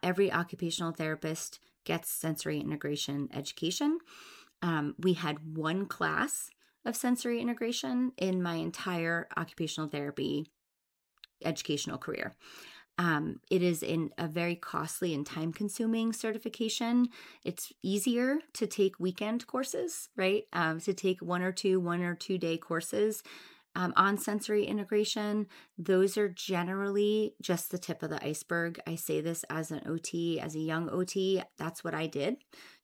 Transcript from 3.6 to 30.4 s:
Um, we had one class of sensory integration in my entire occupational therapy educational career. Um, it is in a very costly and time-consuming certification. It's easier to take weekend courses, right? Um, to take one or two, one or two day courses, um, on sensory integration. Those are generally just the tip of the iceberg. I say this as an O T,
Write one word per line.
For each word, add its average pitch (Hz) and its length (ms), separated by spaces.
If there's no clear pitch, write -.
Um, 156 360
we 180 160
had 156 420
one 165 300
class - 640
of 233 100
sensory 240 460
integration 247 800
in 185 240
my 170 140
entire 165 800
occupational 160 540
therapy 147 600
educational - 540
career. - 380
Um, 160 420
it 180 120
is 175 200
in 165 360
a 165 100
very 170 260
costly 160 600
and 143 100
time-consuming 220 880
certification. 226 960
It's - 300
easier 240 580
to - 140
take 196 340
weekend 208 460
courses, - 680
right? 196 380
Um, 160 280
to 190 120
take 185 300
one 180 180
or 185 120
two, 185 280
one 175 220
or 175 120
two 185 220
day 165 220
courses, 208 640
um, 180 220
on 196 220
sensory 208 480
integration. 208 800
Those 190 400
are 208 100
generally 202 1120
just 175 300
the 180 80
tip 175 240
of 156 80
the 156 120
iceberg. 170 640
I 165 100
say 156 260
this 165 260
as 156 220
an 156 160
O 160 100
T, 170 440